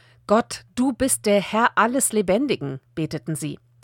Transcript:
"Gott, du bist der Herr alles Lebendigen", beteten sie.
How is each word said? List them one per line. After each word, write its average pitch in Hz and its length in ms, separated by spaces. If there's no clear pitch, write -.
"Gott, - 480
du 262 180
bist 262 320
der 202 160
Herr 220 360
alles 240 360
Lebendigen", 185 680
beteten 156 400
sie. 147 240